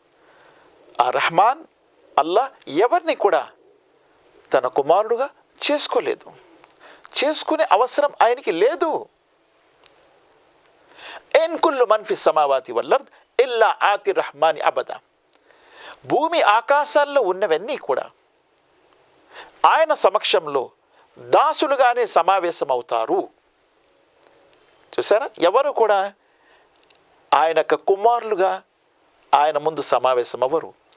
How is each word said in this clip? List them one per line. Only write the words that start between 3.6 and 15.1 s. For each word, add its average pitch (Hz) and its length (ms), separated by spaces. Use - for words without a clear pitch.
తన 127 140
కుమారుడుగా 214 640
చేసుకోలేదు, 247 600
చేసుకునే 311 480
అవసరం 254 400
ఆయనకి 233 300
లేదు. 240 560
إن 320 200
كل 277 280
من 214 180
في 202 80
السماوات 147 600
والأرض 127 380
إلا 220 540
آتي 196 180
الرحمن 156 480
عبدا. - 380